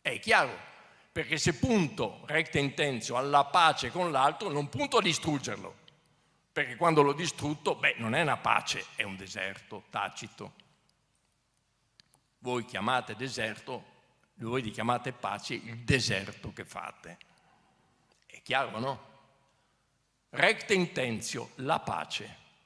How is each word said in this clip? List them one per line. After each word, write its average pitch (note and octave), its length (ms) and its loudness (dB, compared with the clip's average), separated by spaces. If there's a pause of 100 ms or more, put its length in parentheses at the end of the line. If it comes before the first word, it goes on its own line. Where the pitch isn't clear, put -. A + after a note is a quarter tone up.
È A#2+ 200 -4
chiaro, E3 360 4 (540)
perché D3+ 280 -2
se E3 160 2
punto, D#3 720 0
recta D#3 340 0
intentio, C#3 560 0
alla C#3 300 6
pace D#3+ 440 4
con F3 220 -2
l'altro, D3 380 2
non C#3+ 180 -2
punto C#4 300 0
a G#3 40 4
distruggerlo, B2+ 840 -2 (680)
perché B2+ 240 -2
quando E3 260 6
l'ho C#3+ 100 8
distrutto, D3+ 640 -2
beh, C#3 240 2
non A2+ 160 -2
è D#3+ 80 2
una C3+ 140 2
pace, G#2 580 0
è - 80 -4
un G2 140 -6
deserto F#2+ 760 -10
tacito. - 640 -8 (1800)
Voi B2 260 -2
chiamate A2 520 -2
deserto, A2+ 800 -8 (400)
voi A#2 360 -4
chiamate A#2+ 420 -2
pace G#2 420 -6
il A#2 240 -10
deserto A2 720 0
che G2+ 120 -12
fate. - 540 -14 (1080)
È - 180 -20
chiaro, A#2+ 360 -2
no? B2 320 -6 (1200)
Recta G3 420 2
intentio, B2+ 840 -2
la C#3+ 240 -2
pace. G2 560 -8 (300)